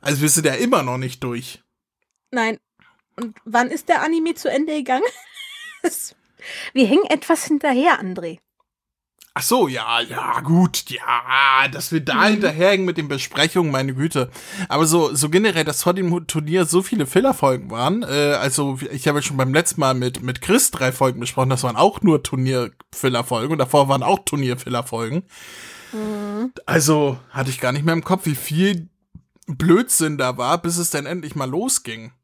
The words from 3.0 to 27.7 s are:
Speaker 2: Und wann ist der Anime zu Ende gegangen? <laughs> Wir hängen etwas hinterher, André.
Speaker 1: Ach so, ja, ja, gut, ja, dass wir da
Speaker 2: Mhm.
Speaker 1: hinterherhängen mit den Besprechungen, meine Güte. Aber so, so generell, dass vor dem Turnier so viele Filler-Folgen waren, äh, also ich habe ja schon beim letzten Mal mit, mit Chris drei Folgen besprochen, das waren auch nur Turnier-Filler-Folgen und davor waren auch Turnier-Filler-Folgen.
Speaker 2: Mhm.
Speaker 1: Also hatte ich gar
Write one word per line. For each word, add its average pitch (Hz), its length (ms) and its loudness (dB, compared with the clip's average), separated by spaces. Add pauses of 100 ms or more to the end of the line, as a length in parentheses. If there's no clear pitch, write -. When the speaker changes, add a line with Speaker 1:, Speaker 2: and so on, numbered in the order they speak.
Speaker 2:
Und 233 180 -10 (120)
wann 240 220 2
ist - 200 -8
der 330 140 2
Anime 330 320 0
zu - 160 -4
Ende 302 240 0
gegangen? 269 300 0 (800)
<laughs> 349 80 0 (840)
Wir 254 120 6
hängen 190 220 4
etwas - 360 0
hinterher, 285 540 2
André. 180 420 -8 (960)
Speaker 1:
Ach 139 60 -4
so, 233 240 4
ja, 117 340 -2
ja, 120 420 -2
gut, 170 480 2
ja, 131 840 4
dass - 180 -8
wir 160 100 0
da 135 140 -2
Speaker 2:
Mhm. 196 200 4
Speaker 1:
hinterherhängen 190 520 2
mit 170 120 -2
den 151 100 -4
Besprechungen, 147 640 0
meine 135 200 0
Güte. 131 380 -2 (380)
Aber 156 180 2
so, 156 260 4
so 147 160 0
generell, 170 360 2
dass 147 180 -4
vor 175 100 4
dem 175 360 0
Turnier 160 380 0
so 175 160 2
viele 190 220 -2
Filler-Folgen 135 640 2
waren, 147 360 0
äh, 147 360 2
also 135 380 0 (140)
ich 139 160 -2
habe 147 100 2
ja 143 40 -2
schon 139 140 -4
beim 131 160 0
letzten 160 280 0
Mal 131 140 2
mit, 127 280 -4
mit 127 180 -6
Chris - 300 4
drei 127 220 0
Folgen 127 260 0
besprochen, 127 320 0
das 127 140 0
waren 104 100 -2
auch 160 260 2
nur 160 220 4
Turnier-Filler-Folgen 127 1300 -2
und 160 80 -2
davor 139 300 4
waren 139 160 0
auch 190 200 2
Turnier-Filler-Folgen. 123 1000 -4 (680)
Speaker 2:
Mhm. 214 640 -6 (120)
Speaker 1:
Also 147 540 0 (120)
hatte 135 200 -6
ich 127 80 -8
gar 127 140 -2